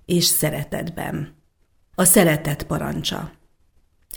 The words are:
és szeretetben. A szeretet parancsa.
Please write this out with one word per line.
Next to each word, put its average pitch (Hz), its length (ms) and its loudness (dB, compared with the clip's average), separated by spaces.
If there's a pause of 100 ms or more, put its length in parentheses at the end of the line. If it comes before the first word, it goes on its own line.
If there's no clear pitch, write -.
és 170 200 2
szeretetben. - 1080 -4 (600)
A 185 100 2
szeretet 156 580 4
parancsa. - 680 -6 (880)